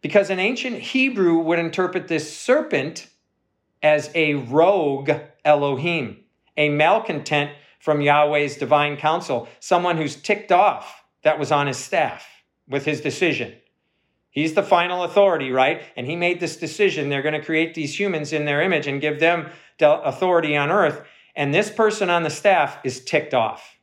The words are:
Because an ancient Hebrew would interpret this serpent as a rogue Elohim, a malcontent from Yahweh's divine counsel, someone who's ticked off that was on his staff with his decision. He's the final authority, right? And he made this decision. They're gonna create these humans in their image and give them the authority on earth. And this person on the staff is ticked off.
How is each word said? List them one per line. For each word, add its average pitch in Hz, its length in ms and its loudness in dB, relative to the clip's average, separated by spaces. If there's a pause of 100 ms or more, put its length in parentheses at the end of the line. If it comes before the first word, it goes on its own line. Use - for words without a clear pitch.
Because 165 280 2
an 185 100 -4
ancient 233 400 -4
Hebrew 208 580 0
would 165 220 0
interpret 175 480 -4
this 151 280 -6
serpent 196 720 -2 (760)
as 151 300 2
a 151 180 0
rogue 143 800 2 (320)
Elohim, 143 760 0 (400)
a 151 120 2
malcontent 151 800 0 (280)
from 147 220 0
Yahweh's 147 560 2
divine 147 400 0
counsel, 156 500 -2 (120)
someone 175 360 0
who's 151 200 -4
ticked 208 360 -4
off 180 520 2 (180)
that 151 160 2
was 147 140 -2
on 143 160 2
his 131 100 -6
staff - 500 -4 (400)
with 139 160 -4
his 147 160 -2
decision. 127 540 -2 (760)
He's 156 240 -2
the 202 80 2
final 180 400 2
authority, 170 480 2
right? 131 320 2 (120)
And 123 120 -8
he 160 80 -4
made 175 240 -2
this 165 180 -6
decision. 160 520 -2
They're 139 120 -2
gonna 151 220 -2
create 165 320 -2
these 151 240 -6
humans 160 340 -4
in 151 120 -2
their 147 160 0
image 165 260 0
and 139 120 -4
give 151 200 -2
them 165 300 2 (280)
the 151 240 4
authority 170 560 0
on 143 140 0
earth. 165 320 0 (320)
And 143 180 -2
this 208 160 2
person 202 400 0
on 170 140 2
the 156 80 -2
staff 180 520 2
is 123 200 -6
ticked 151 320 -2
off. - 480 -2